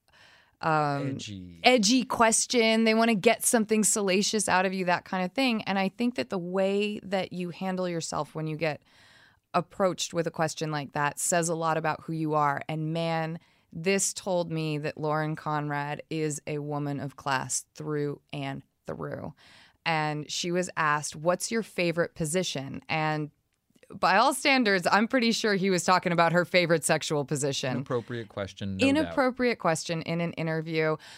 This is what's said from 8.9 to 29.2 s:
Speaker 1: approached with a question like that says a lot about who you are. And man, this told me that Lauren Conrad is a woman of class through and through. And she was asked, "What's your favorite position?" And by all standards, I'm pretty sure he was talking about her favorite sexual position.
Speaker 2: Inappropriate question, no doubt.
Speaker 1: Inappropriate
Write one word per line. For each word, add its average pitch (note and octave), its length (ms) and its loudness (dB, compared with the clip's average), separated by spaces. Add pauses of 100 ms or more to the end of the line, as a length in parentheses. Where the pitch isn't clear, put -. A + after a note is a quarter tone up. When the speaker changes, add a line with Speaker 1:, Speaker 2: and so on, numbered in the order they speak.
Speaker 1:
approached F3+ 600 -2
with E3+ 140 0
a D#3+ 40 -4
question D#3 400 -2
like D3 220 -6
that D3 260 0
says E3+ 300 2
a E3+ 60 -2
lot D#3+ 200 0
about D#3+ 280 -2
who E3 100 -8
you D#3 200 -2
are. D3 360 2
And D#3+ 240 -4
man, E3 460 -2 (340)
this F#3+ 400 0
told F3 380 -2
me D#3+ 260 -2
that D3 200 -6
Lauren D3+ 380 -2
Conrad D3 720 -4
is D#3 380 -4
a D3+ 120 -4
woman C#3+ 420 -4
of C#3 160 -8
class C3+ 480 -4 (100)
through D3 460 -4 (100)
and C#3 300 -8 (240)
through. - 480 -8 (520)
And D3+ 440 -2
she - 220 -4
was F3+ 240 0
asked, D3+ 400 0
"What's E3+ 340 0
your A3+ 140 -2
favorite E3+ 500 -2
position?" D3+ 760 -4
And D3+ 420 -2 (580)
by F#3 280 2
all C4 160 6
standards, A#3 580 2
I'm G#3 160 4
pretty A#3 240 2
sure G#3 240 0
he G3 140 2
was F3+ 160 2
talking F3+ 260 4
about E3 220 4
her F3 100 4
favorite E3+ 400 4
sexual D3+ 400 0
position. C3+ 480 -2
Speaker 2:
Inappropriate A#2+ 560 -4
question, G2 480 -8
no C3+ 40 -4
doubt. C4 100 4
Speaker 1:
Inappropriate B3+ 680 0